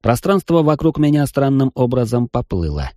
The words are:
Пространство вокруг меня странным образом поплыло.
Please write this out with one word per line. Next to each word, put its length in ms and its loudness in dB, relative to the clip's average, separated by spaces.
Пространство 600 0
вокруг 360 0
меня 280 2
странным 500 0
образом 540 0
поплыло. 680 -6